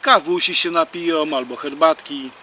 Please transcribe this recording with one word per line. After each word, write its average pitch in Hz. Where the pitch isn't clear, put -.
kawusi 175
się 175
napiją 165
albo 123
herbatki 143